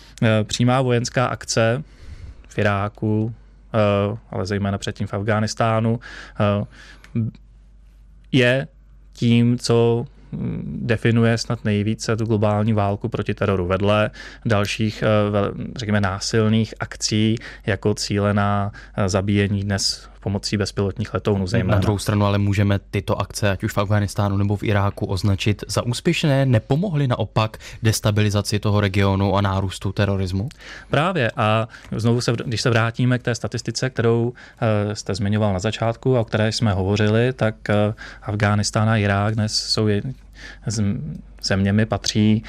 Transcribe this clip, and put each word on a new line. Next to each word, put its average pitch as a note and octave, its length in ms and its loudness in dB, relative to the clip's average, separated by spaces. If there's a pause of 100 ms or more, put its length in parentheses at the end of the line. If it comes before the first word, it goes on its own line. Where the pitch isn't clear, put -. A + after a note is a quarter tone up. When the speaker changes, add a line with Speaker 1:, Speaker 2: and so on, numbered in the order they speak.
(240)
Speaker 1:
eh, A2 200 4
přímá B2 380 2
vojenská B2 440 0
akce A#2 580 0 (640)
v - 100 -12
Iráku, G#2+ 760 0 (400)
eh, G2+ 440 2 (120)
ale G2+ 160 -4
zejména G2+ 320 -2
předtím G2+ 300 -6
v - 60 -10
Afghánistánu, A2 840 0 (400)
eh, G#2 260 2 (1700)
je C3 360 4 (460)
tím, A#2+ 440 2
co, A#2 480 2 (260)
mm, - 540 -8
definuje A#2 520 4
snad - 280 -4
nejvíce G#2+ 520 0
tu A2+ 80 -2
globální G#2+ 480 2
válku G2+ 360 0
proti G#2+ 240 -4
teroru F#2+ 340 0
vedle G2+ 440 2 (340)
dalších, G#2 580 0
eh, G#2+ 280 2
vel-, G2+ 220 0 (220)
řekněme, G#2 260 -2
násilných G#2+ 800 0
akcí A2 560 0 (300)
jako G#2 280 0
cílená, G2+ 800 0 (260)
eh, G2+ 120 0
zabíjení G2+ 540 0
dnes - 460 -4 (120)
pomocí G2+ 360 -4
bezpilotních G2+ 560 -4
letounů G2 340 0
zejména. A#2 280 0
Speaker 2:
Na G2 60 2
druhou G#2 160 0
stranu G#2 280 0
ale G2+ 120 2
můžeme G2+ 420 2 (120)
tyto G#2 300 -2
akce, - 300 -2
ať F#2+ 120 -4
už G#2+ 100 -2
v - 40 -2
Afghánistánu G2+ 600 0
nebo G2+ 180 0
v - 80 -6
Iráku, G2+ 420 0
označit G2 600 0
za - 140 -2
úspěšné? C3+ 640 0
Nepomohly C#3+ 600 0
naopak A2 500 -2 (260)
destabilizaci G#2+ 760 2
toho G#2 220 2
regionu G2 540 2
a G2+ 60 2
nárůstu G2 500 -2
terorismu? G2 580 0 (400)
Speaker 1:
Právě. D3 480 0
A A2 300 2 (240)
znovu A#2+ 300 2
se B2+ 120 0
vr-, A#2 120 -4
když A#2 160 -4
se C3 80 2
vrátíme A#2 500 2
k - 40 -20
té A#2+ 120 -2
statistice, A#2 540 -6
kterou, A#2 440 2 (280)
eh, G#2 340 0
jste G2+ 200 -6
zmiňoval G#2 380 0
na F2+ 60 -2
začátku A2+ 580 0
a A#2 40 2
o A2 40 0
které A2 260 0
jsme A2 220 0
hovořili, G#2 600 2
tak, A2 220 -2 (140)
eh, G#2 240 2 (280)
Afghánistán G#2 680 0
a A2+ 80 2
Irák G2+ 380 0
dnes G#2+ 180 -2
jsou - 340 0
je-, G2+ 140 2 (640)
z-, G#2+ 180 -2 (600)
zeměmi, G2 420 2
patří G#2+ 640 2